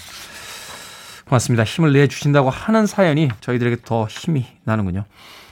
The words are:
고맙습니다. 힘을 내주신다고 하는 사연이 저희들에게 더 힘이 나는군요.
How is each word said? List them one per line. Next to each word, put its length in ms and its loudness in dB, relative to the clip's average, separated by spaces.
고맙습니다. 380 2
힘을 300 2
내주신다고 560 2
하는 380 0
사연이 420 2
저희들에게 460 -2
더 220 -2
힘이 380 -4
나는군요. 400 -2